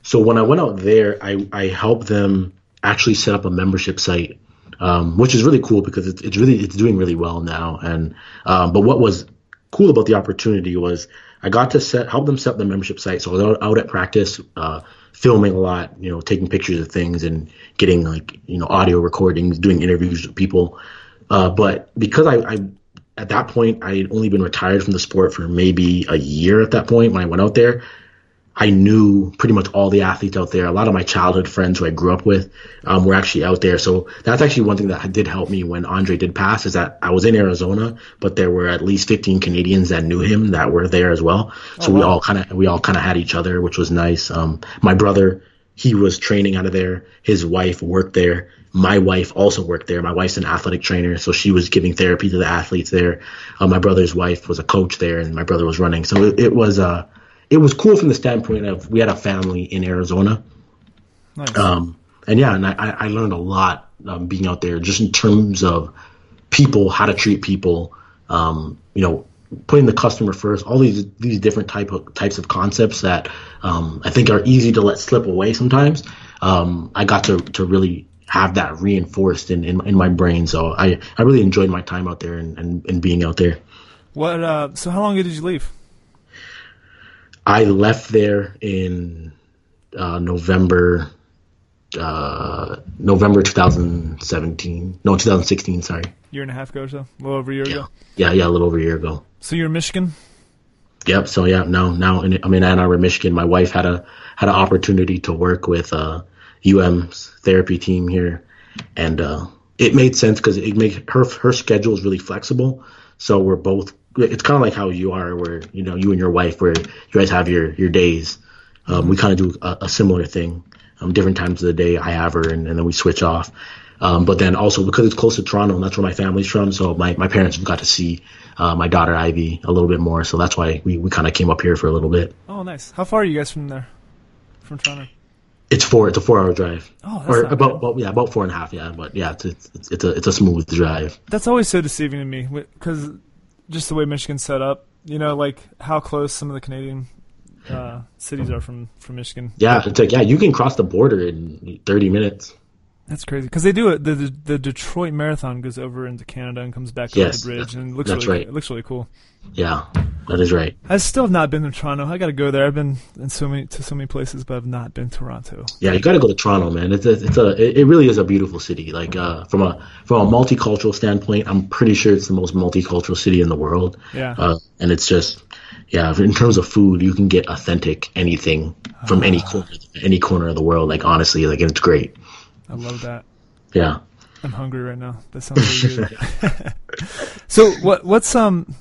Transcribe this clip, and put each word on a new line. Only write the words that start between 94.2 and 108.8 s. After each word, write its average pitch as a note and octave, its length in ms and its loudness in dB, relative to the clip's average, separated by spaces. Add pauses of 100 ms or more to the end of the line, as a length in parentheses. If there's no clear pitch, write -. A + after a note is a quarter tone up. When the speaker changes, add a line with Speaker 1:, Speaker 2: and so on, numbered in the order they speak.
Speaker 1:
seventeen. E2+ 800 -8
No, G2 140 4
two G2+ 140 2
thousand F2+ 140 2
sixteen, F2+ 360 -2
sorry. F2 220 -8 (260)
Speaker 2:
Year C#3 140 -10
and C3+ 80 -10
a - 20 -12
half C3 160 -12
ago C3+ 140 -10
or C3+ 60 -10
so? C#3 100 -12
A C3 240 -18
little C3+ 160 -4
over C3 120 -8
a C3+ 40 -6
year C3+ 120 -4
Speaker 1:
Yeah. C#3 80 -4
Speaker 2:
ago? C#3 120 -10 (280)
Speaker 1:
Yeah, F2 180 2
yeah, F#2 120 4
a E2+ 40 0
little F2 180 2
over E2 100 0
a D#2+ 40 0
year E2 160 0
ago. D#2 260 -8 (160)
Speaker 2:
So - 160 -8
you're E3 100 -2
in D#3 60 -4
Michigan? E3 420 -4 (920)
Speaker 1:
Yep. - 200 0
So F2+ 180 0
yeah, F#2 180 4
now, F2+ 260 0
now F2+ 320 0
in, F#2 220 0
I'm F#2+ 100 2
in F#2 100 4
Ann F#2 140 4
Arbor, F2+ 220 2
Michigan. F2+ 340 0
My E2+ 120 0
wife F2+ 260 4
had F2+ 160 0
a, F2 180 -4 (300)
had G2+ 140 0
an G2 60 2
opportunity F#2+ 640 2
to - 120 -6
work F2+ 340 -2
with, E2+ 240 -2
uh, D#2+ 300 -6 (420)
U G2 180 6
M's F2 600 -2
therapy F#2 380 2
team F2+ 280 -2
here, F2+ 360 -4 (520)